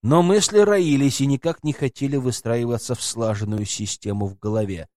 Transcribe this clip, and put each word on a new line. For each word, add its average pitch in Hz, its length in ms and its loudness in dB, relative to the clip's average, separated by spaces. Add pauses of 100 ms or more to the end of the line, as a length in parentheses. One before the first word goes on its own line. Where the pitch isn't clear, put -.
Но 151 200 4
мысли 202 380 4
роились 156 640 4
и 135 40 2
никак 139 380 -2
не 151 100 0
хотели 139 440 -4
выстраиваться 120 760 -2
в - 80 -10
слаженную 107 640 -2
систему 101 600 -4
в 98 100 -8
голове 104 600 -4